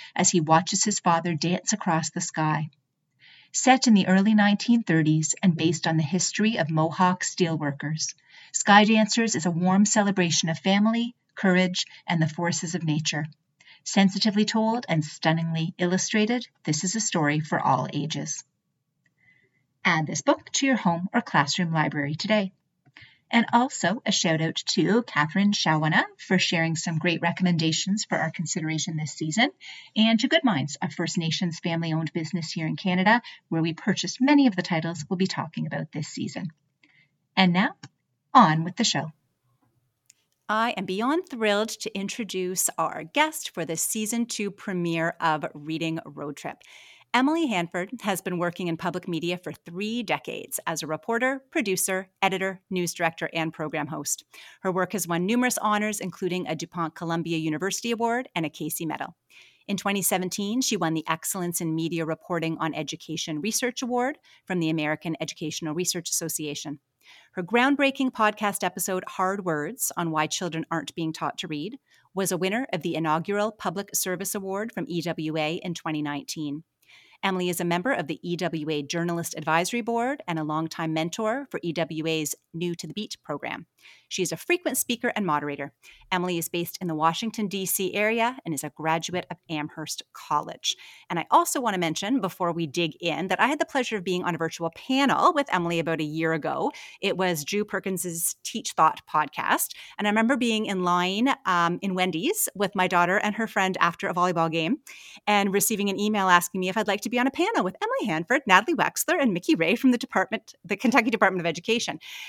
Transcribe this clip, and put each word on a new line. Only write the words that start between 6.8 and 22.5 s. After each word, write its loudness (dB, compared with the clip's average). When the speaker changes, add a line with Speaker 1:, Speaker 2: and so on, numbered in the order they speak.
Speaker 1:
steelworkers, -2
Sky 8
Dancers 4
is 0
a 2
warm 4
celebration 2
of -2
family, 2
courage, 4
and 0
the 4
forces -2
of -2
nature. 0
Sensitively 4
told 0
and 2
stunningly 0
illustrated, 0
this -2
is -2
a -2
story 0
for -2
all 2
ages. -6
Add 2
this -6
book 2
to 0
your 4
home 0
or 2
classroom 0
library 0
today. 0